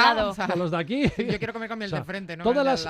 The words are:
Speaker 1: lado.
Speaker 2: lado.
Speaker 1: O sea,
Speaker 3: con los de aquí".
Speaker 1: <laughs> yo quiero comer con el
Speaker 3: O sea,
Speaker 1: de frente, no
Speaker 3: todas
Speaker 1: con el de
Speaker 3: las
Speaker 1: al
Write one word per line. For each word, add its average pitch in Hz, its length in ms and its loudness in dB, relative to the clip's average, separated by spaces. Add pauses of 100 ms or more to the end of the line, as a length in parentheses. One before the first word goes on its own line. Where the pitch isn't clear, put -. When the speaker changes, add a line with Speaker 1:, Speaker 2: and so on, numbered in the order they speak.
Speaker 1:
lado. 233 140 8
Speaker 2:
lado. 214 140 2
Speaker 1:
O - 20 -6
sea, 190 140 -4
Speaker 3:
con 175 120 0
los 175 120 0
de 170 60 0
aquí". 180 260 -2
Speaker 1:
<laughs> - 140 2
yo 220 220 -2
quiero 226 140 -6
comer 226 160 -8
con 220 120 -8
el 208 60 -6
Speaker 3:
O - 20 -6
sea, 160 100 -2
Speaker 1:
de 123 60 -8
frente, 185 300 -8
no 165 80 -12
Speaker 3:
todas 240 140 2
Speaker 1:
con - 20 2
el 277 60 2
de 269 60 4
Speaker 3:
las 254 100 2
Speaker 1:
al 160 80 -6